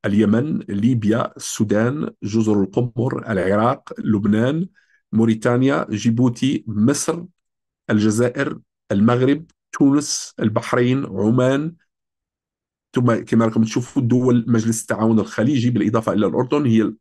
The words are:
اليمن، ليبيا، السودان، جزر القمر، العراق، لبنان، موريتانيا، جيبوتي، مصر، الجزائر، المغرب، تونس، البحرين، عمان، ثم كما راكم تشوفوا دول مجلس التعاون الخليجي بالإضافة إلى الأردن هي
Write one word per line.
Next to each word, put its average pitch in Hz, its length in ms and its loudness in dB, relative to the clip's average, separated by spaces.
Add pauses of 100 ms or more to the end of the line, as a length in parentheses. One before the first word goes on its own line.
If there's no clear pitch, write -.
اليمن، 110 540 2
ليبيا، 110 760 -2
السودان، 113 720 -2 (120)
جزر 107 400 0
القمر، 120 680 -4
العراق، 104 680 -2
لبنان، 110 680 0 (440)
موريتانيا، 120 800 2
جيبوتي، 123 760 0
مصر، 139 580 -2 (680)
الجزائر، 110 720 0 (320)
المغرب، 123 540 2 (260)
تونس، 143 680 0
البحرين، 123 680 0
عمان، 127 680 0 (1200)
ثم 123 200 2
كما 113 300 2
راكم 113 200 2
تشوفوا 120 380 -4
دول 123 460 2
مجلس 113 340 0
التعاون 110 380 0
الخليجي 123 500 -2
بالإضافة 107 420 0
إلى 101 140 2
الأردن 131 400 -2
هي 110 340 2